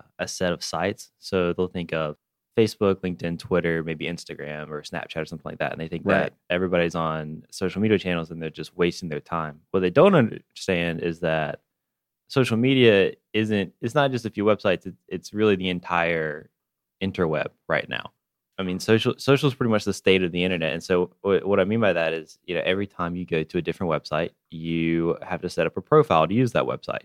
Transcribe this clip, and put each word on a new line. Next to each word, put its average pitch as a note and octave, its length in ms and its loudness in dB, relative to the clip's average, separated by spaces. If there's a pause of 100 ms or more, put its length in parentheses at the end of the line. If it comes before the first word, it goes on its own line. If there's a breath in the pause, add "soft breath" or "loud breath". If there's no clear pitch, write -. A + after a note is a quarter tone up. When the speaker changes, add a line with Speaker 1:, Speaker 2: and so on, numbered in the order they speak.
(180)
Speaker 1:
a F2 80 -4
set F2+ 260 -2
of - 120 -6
sites. F2 560 -6
So F2 320 0
they'll F2+ 160 -2
think F2 240 -8
of D#2 240 -4 (420)
Facebook, G#2 440 2
LinkedIn, E2+ 360 -4
Twitter, E2 460 0
maybe D#2+ 220 -6
Instagram D2+ 600 -10
or D2+ 140 -10
Snapchat - 400 -8
or D2+ 40 -6
something D#2+ 260 -12
like D#2+ 80 -14
that. D2 100 -2
And - 100 -8
they D#2+ 60 -6
think D#2+ 180 -8
Speaker 2:
Right. F#2+ 180 2
Speaker 1:
that - 100 -4 (180)
everybody's F2 460 0
on D#2 560 -4
social F#2 280 -4
media G#2+ 200 4
channels F2 320 -4
and E2 100 -8
they're D#2+ 80 -6
just - 260 -12
wasting F2 340 0
their D2 100 -6
time. D#2 400 -6 (100)
What F#2+ 80 0
they F#2 120 2
don't F3 260 8
understand F2 840 0
is E2 180 -4
that D#2+ 400 -2 (640)
social A#2+ 300 2
media A#2 560 6 (200)
isn't, G#2+ 480 0
it's A#2 140 -6
not C#3+ 160 2
just A#2+ 160 -4
a G#2 40 -6
few G2+ 140 -4
websites. G2+ 420 2
It's, F2 200 -12
it's - 260 -10
really G#2 220 2
the F#2 140 -2
entire E2+ 840 -2 (500)
interweb F#2 460 -2 (220)
right D#2+ 200 -2
now. - 220 -8 (460)
I F#2+ 60 -6
mean, F#2 160 -4
social, A2+ 400 2
social C#3 300 4
is B2 80 0
pretty A#2 160 0
much G#2 120 2
the G2 80 0
state F#2+ 300 4
of F2 80 0
the F2 140 0
internet. E2 300 0
And E2 60 -6
so F2+ 300 0 (120)
wh-, G2 220 2
what G2 140 2
I F#2 60 4
mean A2 160 0
by G2+ 120 4
that E2 200 0
is, D#2+ 320 -8
you F2 100 -6
know, D#2+ 100 0
every G2 220 0
time F2 300 -6
you F2+ 100 -6
go D#2+ 160 0
to F2+ 160 -4
a - 20 2
different E2 300 -4
website, D#2 400 -2 (220)
you E2 720 -2
have F2 200 -8
to F2 80 -6
set E2 160 0
up - 100 -6
a F#2+ 40 -4
profile F2 480 2
to F#2 40 -4
use A#2+ 200 0
that C2+ 100 2
website. B1 420 -6